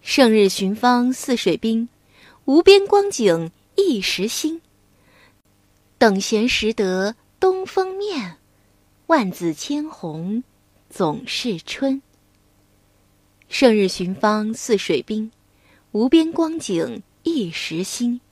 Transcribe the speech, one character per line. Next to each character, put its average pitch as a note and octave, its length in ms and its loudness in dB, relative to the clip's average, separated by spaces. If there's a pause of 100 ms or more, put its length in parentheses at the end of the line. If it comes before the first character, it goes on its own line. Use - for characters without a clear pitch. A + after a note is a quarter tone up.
胜 B3 280 2
日 G#3 200 4
寻 G3 260 -2
芳 B3 380 0
泗 B3 240 -4
水 - 180 0
滨， A3+ 320 -2 (640)
无 D#4+ 140 4
边 G4 240 8
光 G4+ 240 2
景 E3 400 0 (240)
一 D#4+ 260 2
时 F#3 260 -2
新。 D#4+ 320 -6 (1400)
等 G3+ 200 6
闲 A3 300 0
识 A3 240 0
得 F#3+ 420 -2 (240)
东 F#4+ 240 2
风 F#4+ 320 -4
面， D#4+ 420 -6 (680)
万 A#3+ 260 2
紫 E3+ 220 -4
千 D4 340 -6
红 F#3 560 -8 (460)
总 - 380 -4
是 G3+ 320 -6
春。 C4+ 420 -4 (1500)
“胜 A#3 260 4
日 G3 120 2
寻 F#3 280 -4
芳 G#3+ 360 0
泗 A3+ 240 -2
水 D#3+ 280 -2
滨， A3 280 -6 (600)
无 A3+ 180 0
边 D#4+ 220 4
光 E4 260 -2
景 D#3+ 460 -4 (180)
一 B3+ 300 -2
时 E3 320 -6
新。 A#3+ 360 -4 (120)